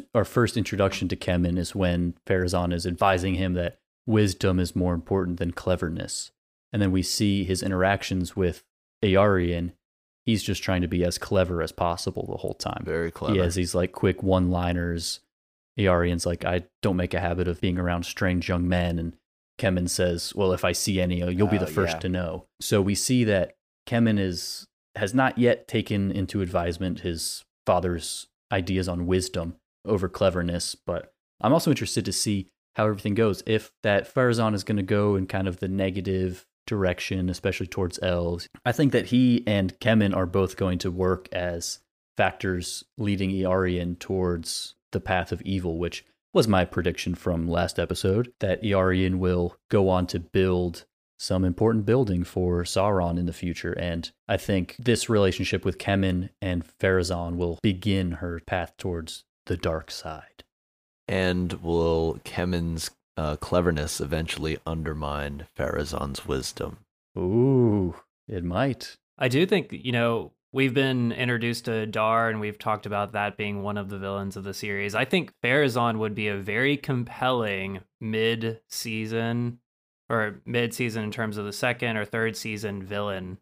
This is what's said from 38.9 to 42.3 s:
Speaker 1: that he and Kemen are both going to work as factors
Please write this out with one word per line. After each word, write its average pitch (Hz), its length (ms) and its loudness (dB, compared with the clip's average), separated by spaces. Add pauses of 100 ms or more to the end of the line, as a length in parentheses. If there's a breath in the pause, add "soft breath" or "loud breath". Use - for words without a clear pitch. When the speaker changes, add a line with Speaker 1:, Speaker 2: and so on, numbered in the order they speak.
Speaker 1:
that 101 140 4
he 123 380 4
and 101 340 2
Kemen 107 360 4
are 92 100 2
both 92 320 2
going 90 220 2
to 95 120 -2
work 92 420 0
as 87 460 -6 (380)
factors 92 680 0 (140)